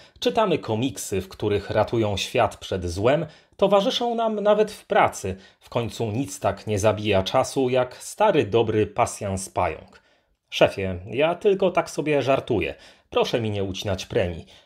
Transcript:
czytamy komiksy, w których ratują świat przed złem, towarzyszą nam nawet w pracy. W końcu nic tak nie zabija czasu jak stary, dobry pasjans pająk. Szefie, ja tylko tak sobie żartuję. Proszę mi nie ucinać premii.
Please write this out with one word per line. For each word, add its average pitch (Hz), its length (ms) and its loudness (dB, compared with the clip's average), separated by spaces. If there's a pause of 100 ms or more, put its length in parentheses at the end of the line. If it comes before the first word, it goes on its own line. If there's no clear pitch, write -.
(180)
czytamy 220 400 2
komiksy, 113 640 -4
w - 80 -6
których 104 420 -2
ratują 107 460 0
świat - 400 0
przed 90 340 -6
złem, 123 360 0 (300)
towarzyszą 208 580 2
nam 220 260 -2
nawet 208 320 2
w - 140 -20
pracy. 117 500 0 (240)
W - 80 -20
końcu 113 420 -4
nic 123 300 -4
tak 98 260 -2
nie 107 120 0
zabija 104 440 2
czasu 131 460 0
jak 127 280 0
stary, 170 500 2
dobry 107 400 2
pasjans 101 600 -2
pająk. - 540 -4 (480)
Szefie, 95 560 2
ja 139 280 0
tylko 190 360 2
tak 165 200 -2
sobie 143 320 0
żartuję. 117 520 0 (360)
Proszę - 300 0
mi 110 100 -2
nie 101 140 -2
ucinać 95 420 -4
premii. 87 400 -2 (200)